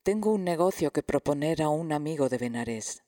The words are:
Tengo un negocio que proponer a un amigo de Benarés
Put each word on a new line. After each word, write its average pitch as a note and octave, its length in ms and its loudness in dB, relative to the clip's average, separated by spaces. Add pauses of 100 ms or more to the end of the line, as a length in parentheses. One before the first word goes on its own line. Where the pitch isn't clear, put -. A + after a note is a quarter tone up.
Tengo G#3+ 300 2
un G3+ 120 0
negocio F3 480 2
que D3 120 0
proponer D3 580 0
a D3+ 80 2
un D#3 220 0
amigo D3 360 0
de B2 120 -2
Benarés A#2 680 -6